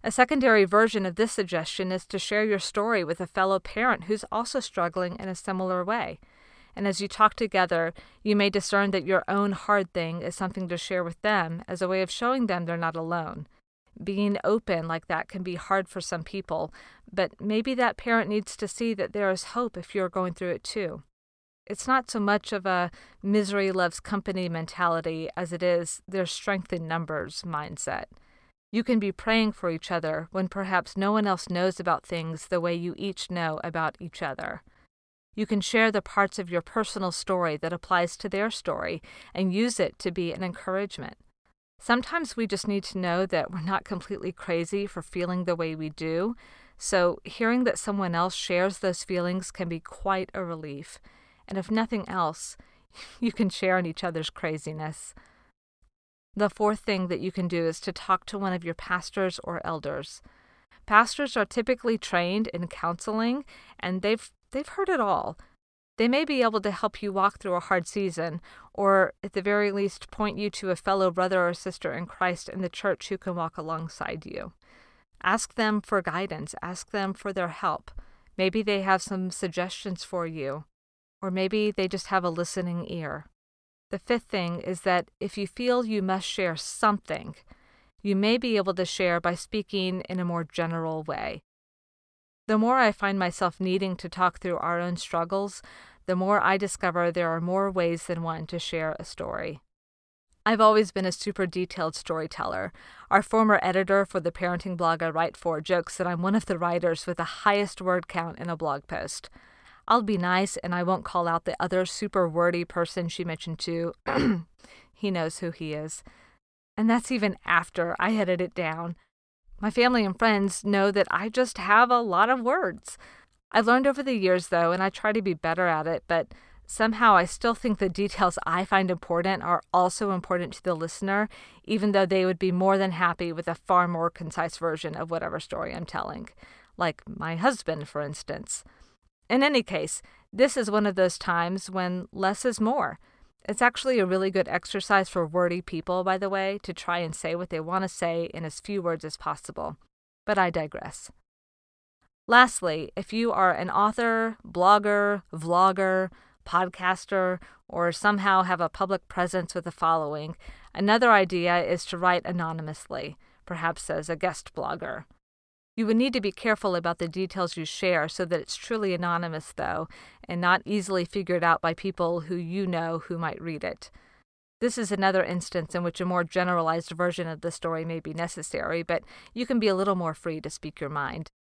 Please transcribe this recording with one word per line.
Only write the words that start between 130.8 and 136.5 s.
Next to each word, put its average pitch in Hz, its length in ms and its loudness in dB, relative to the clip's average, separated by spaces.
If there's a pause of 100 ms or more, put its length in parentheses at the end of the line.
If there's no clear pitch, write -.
even 208 300 2
though 190 140 6
they 185 200 4
would 185 140 0
be 185 100 2
more 190 260 4
than 190 140 2
happy 170 420 0
with 165 140 -6
a 165 80 -2
far 180 320 4
more 170 240 0
concise 165 480 -6
version 160 380 -4
of 170 160 -6
whatever 160 260 -4
story - 340 -8
I'm 165 140 -8
telling, - 420 -8 (480)